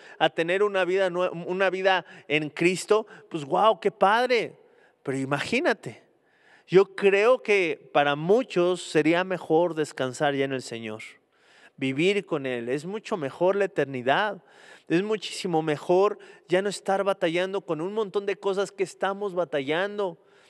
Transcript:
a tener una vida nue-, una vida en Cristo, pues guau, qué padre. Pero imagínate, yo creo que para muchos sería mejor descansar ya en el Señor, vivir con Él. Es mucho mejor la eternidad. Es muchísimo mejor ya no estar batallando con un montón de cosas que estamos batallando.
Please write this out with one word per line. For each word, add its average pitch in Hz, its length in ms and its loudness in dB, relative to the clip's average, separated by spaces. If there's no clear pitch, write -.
a 160 120 2
tener 180 320 -2
una 196 240 2
vida 185 240 0
nue-, 180 200 -2
una 190 220 0
vida 190 380 2
en 151 220 0
Cristo, 185 580 2
pues 151 160 -8
guau, 190 340 2
qué 202 120 0
padre. 220 640 2
Pero 135 160 -4
imagínate, 147 840 -2
yo 190 300 4
creo 202 460 4
que 190 500 0
para 143 240 2
muchos 180 640 2
sería 160 400 2
mejor 170 520 0
descansar 143 600 -2
ya 135 120 0
en 139 80 -4
el 127 80 -6
Señor, 113 400 -12
vivir 160 480 0
con 143 220 -4
Él. 120 240 -4
Es 147 160 -4
mucho 208 320 -8
mejor 165 360 0
la 196 120 0
eternidad. 156 760 -2
Es 170 140 2
muchísimo 196 580 -2
mejor 180 580 2
ya 185 140 2
no 202 80 -4
estar 196 340 -2
batallando 190 560 -2
con 156 220 -6
un 196 100 -6
montón 208 320 -4
de 196 120 -2
cosas 196 360 -2
que 202 100 -6
estamos 196 520 -4
batallando. 175 800 -4